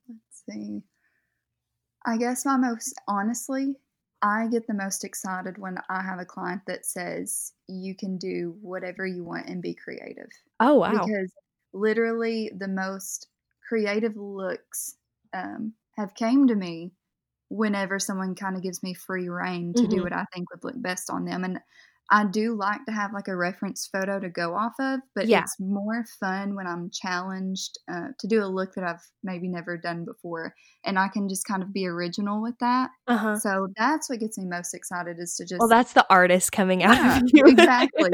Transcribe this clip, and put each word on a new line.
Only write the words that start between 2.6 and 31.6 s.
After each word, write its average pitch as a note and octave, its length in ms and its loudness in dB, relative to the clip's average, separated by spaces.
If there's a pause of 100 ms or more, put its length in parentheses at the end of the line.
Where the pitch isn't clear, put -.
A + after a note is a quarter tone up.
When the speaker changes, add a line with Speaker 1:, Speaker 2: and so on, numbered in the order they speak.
Speaker 1:
honestly, A#3+ 680 -2 (460)
I G#3+ 260 2
get A3+ 200 -2
the A3+ 60 -4
most G3 300 -4
excited F#3 540 -8
when F#3 200 -10 (120)
I F#3+ 140 -2
have F#3 160 -6
a F3+ 60 -10
client F3+ 420 -8
that F3+ 180 -8
says, F3 680 -8 (140)
"You F#3 280 -10
can F#3+ 220 -6
do F3 440 -6
whatever F#3 440 -8
you F3+ 180 -6
want E3+ 240 -10
and F3+ 140 -8
be F3 120 -6
creative." - 560 -14 (300)
Speaker 2:
Oh, C#4 160 6
wow. F#3+ 180 6
Speaker 1:
Because G3 380 -2 (420)
literally A3+ 800 0
the G3 120 -8
most F#3+ 600 -6 (400)
creative G#3+ 500 0
looks, G3 800 -8 (360)
um, G3+ 400 -8 (240)
have G#3 180 -6
came B3+ 320 4
to A#3 80 4
me F3 380 -6 (560)
whenever G3 500 -2
someone F#3+ 360 -4
kinda F#3+ 260 -6
gives F3+ 220 -8
me F#3 100 -6
free F3+ 360 -6
rein F3 460 -4
to A#3+ 120 4
do F#3 100 2
Speaker 2:
Mm-hmm. F#3 60 0
Speaker 1:
what F3 100 -4
I F3 200 -4
think F3+ 180 -10
would - 120 -18
look - 180 -8
best F#3 280 -6
on F#3 160 -4
them. F3 180 -4
And F#3 180 -6 (520)
I G#3 120 6
do G#3+ 300 0
like G#3 300 -2
to A3 60 -8
have, G#3 220 -4
like, G3+ 160 -8
a F#3+ 80 -4
reference F3+ 500 -4
photo G3 320 -2
to F#3 100 -8
go E3+ 260 -4
off A3+ 240 -2
of, C4+ 200 -2 (160)
but G#3 120 0
Speaker 2:
Yeah. G#3 120 6
Speaker 1:
it's - 200 -6
more G3+ 440 -4 (160)
fun G3 360 -4
when F#3+ 120 -10
I'm F3 220 -8
challenged, F#3+ 880 -8 (120)
uh, F3 200 -8 (100)
to G#3 80 -8
do G#3+ 160 2
a G3 40 -4
look F#3+ 280 -4
that F#3+ 80 -8
I've E3+ 260 -8 (140)
maybe F#3 240 -6
never F3 300 -6
done E3+ 260 -6
before, E3 500 -10 (300)
and F#3+ 160 0
I F#3+ 80 4
can G3+ 220 -2
just F#3+ 160 -4
kind F#3+ 180 -2